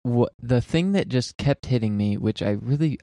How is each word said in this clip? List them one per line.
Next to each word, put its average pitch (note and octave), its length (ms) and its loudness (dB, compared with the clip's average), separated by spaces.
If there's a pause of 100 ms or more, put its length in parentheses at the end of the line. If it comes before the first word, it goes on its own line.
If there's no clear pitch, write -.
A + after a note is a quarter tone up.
wha-, A#2+ 240 2 (140)
the B2 200 2
thing F3 320 0
that G3 140 0
just B2 300 -4
kept - 300 0
hitting A2 280 0
me, G#2 220 0
which G#2+ 240 -2
I G#2 100 0
really, B2+ 520 0